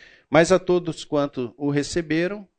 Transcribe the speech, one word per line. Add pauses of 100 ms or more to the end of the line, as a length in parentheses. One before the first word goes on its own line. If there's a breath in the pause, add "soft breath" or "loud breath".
(280 loud breath)
"Mas
a
todos
quanto
o
receberam, (100)